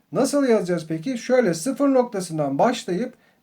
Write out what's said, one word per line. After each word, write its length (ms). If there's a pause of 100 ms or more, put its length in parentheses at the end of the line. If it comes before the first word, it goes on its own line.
(120)
nasıl 360
yazacağız 400
peki? 300
Şöyle 360
sıfır 340
noktasından 720
başlayıp 560 (280)